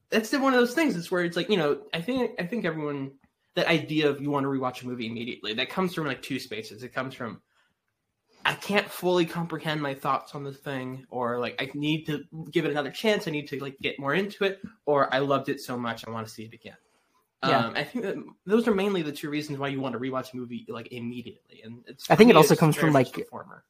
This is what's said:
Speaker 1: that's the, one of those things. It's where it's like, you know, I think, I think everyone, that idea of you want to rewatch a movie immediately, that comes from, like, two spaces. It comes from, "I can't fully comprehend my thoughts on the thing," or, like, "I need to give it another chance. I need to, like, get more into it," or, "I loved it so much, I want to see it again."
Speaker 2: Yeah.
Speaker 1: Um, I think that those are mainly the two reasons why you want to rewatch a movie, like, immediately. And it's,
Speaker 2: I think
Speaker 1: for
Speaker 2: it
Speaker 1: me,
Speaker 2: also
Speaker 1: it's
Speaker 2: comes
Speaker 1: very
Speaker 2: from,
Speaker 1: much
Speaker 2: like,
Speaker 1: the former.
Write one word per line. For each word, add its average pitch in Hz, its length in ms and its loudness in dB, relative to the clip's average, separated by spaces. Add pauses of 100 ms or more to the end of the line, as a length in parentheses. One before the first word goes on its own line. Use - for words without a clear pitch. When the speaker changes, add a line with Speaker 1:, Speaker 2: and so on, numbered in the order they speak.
Speaker 1:
that's 226 220 0
the, 285 80 2
one 269 140 4
of 247 60 6
those 240 140 4
things. 277 240 2
It's 170 120 -6
where 180 140 2
it's 175 140 -2
like, 175 120 0
you 214 60 4
know, 147 240 2 (140)
I 165 80 -2
think, 247 360 -2
I 175 80 -2
think 196 200 -4
everyone, 147 460 -4 (440)
that 175 120 2
idea 151 420 2
of 135 100 -2
you 143 100 -4
want 143 140 0
to 139 60 0
rewatch 131 340 -2
a - 20 -10
movie 123 220 -8
immediately, 113 460 -8
that 127 160 -2
comes 185 240 -2
from, 156 140 -4
like, 127 140 -4
two 131 180 -4
spaces. 110 440 -12
It 123 100 -14
comes 127 220 -6
from, 113 260 -10 (1040)
"I 147 80 2
can't 202 360 0
fully 180 360 2
comprehend 165 560 -4
my 139 120 -2
thoughts 139 420 -2
on 143 80 -10
the 139 80 -10
thing," 131 580 -8
or, 120 300 -2
like, 120 220 -4
"I 131 120 -6
need 151 340 -2
to 147 160 -4 (280)
give 165 140 2
it 147 60 -2
another 143 200 -2
chance. 208 360 0
I 165 40 -2
need 147 180 -4
to, 135 120 -6
like, 135 180 -10
get 135 200 -4
more 139 140 -2
into 202 300 -2
it," 190 160 -2 (260)
or, 139 280 4
"I 131 60 4
loved 139 280 2
it 139 140 -4
so 127 160 -8
much, 117 280 -6
I 113 60 -10
want 113 160 -6
to 113 60 -16
see 110 100 -14
it 113 100 -16
again." - 220 -18 (680)
Speaker 2:
Yeah. 135 240 4
Speaker 1:
Um, 110 80 -6
I 139 80 0
think 240 200 -6
that 185 140 -4 (280)
those 233 220 4
are 233 80 6
mainly 190 280 0
the 147 80 -4
two 143 180 -8
reasons 147 300 -4
why 139 100 -2
you 135 100 -2
want 131 140 -2
to 117 60 -6
rewatch 131 340 -6
a 127 40 -10
movie, 120 300 -10
like, 117 240 -10
immediately. 120 720 -10
And 117 240 -16
it's, - 220 -6
Speaker 2:
I 160 60 8
think 220 140 12
Speaker 1:
for - 20 12
Speaker 2:
it - 20 10
Speaker 1:
me, 170 40 8
Speaker 2:
also 160 180 10
Speaker 1:
it's - 40 4
Speaker 2:
comes 151 160 6
Speaker 1:
very 160 120 2
Speaker 2:
from, 151 60 6
Speaker 1:
much 131 140 6
Speaker 2:
like, - 80 -14
Speaker 1:
the - 140 -6
former. - 400 -16